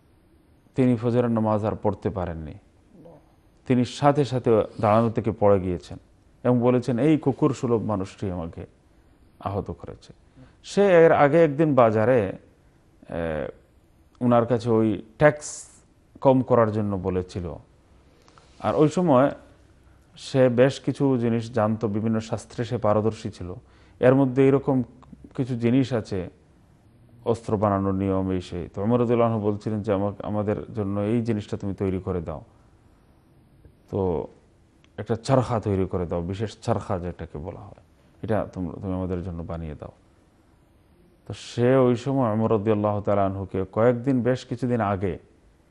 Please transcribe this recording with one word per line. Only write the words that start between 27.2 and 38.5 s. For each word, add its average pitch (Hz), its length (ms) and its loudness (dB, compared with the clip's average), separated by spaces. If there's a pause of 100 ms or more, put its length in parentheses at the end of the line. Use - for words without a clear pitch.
অস্ত্র 110 320 -2
বানানোর 98 380 0
নিয়ম, 95 360 -2
এই 92 100 -2
সেই। 87 340 -10
তো 98 80 -8
ওমর 120 180 2
রাদিয়াল্লাহু 117 340 2
আনহু 107 160 -2
বলছিলেন 104 320 -4
যে, 107 100 -2
"আমা-, 101 300 -4
আমাদের 104 520 -4
জন্য 101 260 -4
এই 113 220 0
জিনিসটা 110 340 -4
তুমি 98 180 -6
তৈরি 95 240 -2
করে 90 220 -6
দাও, 80 220 -10 (1500)
তো 90 360 -2 (720)
একটা 110 200 -6
চরখা 123 440 0
তৈরি 95 260 0
করে 90 200 -4
দাও, 87 140 -4
বিশেষ 98 420 -6
চরখা 104 360 0
যেটাকে 85 400 -10
বলা 87 220 -12
হয়, - 220 -20 (400)
এটা 101 300 -2